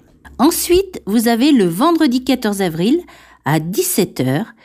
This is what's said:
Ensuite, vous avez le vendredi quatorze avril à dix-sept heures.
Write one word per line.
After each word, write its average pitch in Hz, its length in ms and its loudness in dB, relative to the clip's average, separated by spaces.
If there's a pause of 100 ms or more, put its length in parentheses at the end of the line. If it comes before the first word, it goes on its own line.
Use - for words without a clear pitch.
(400)
Ensuite, 349 680 0
vous 214 220 0
avez 240 240 2
le 226 140 4
vendredi 262 580 0
quatorze 220 380 -2
avril 190 400 0 (420)
à 156 160 0
dix-sept 190 640 -2
heures. 131 320 -2 (120)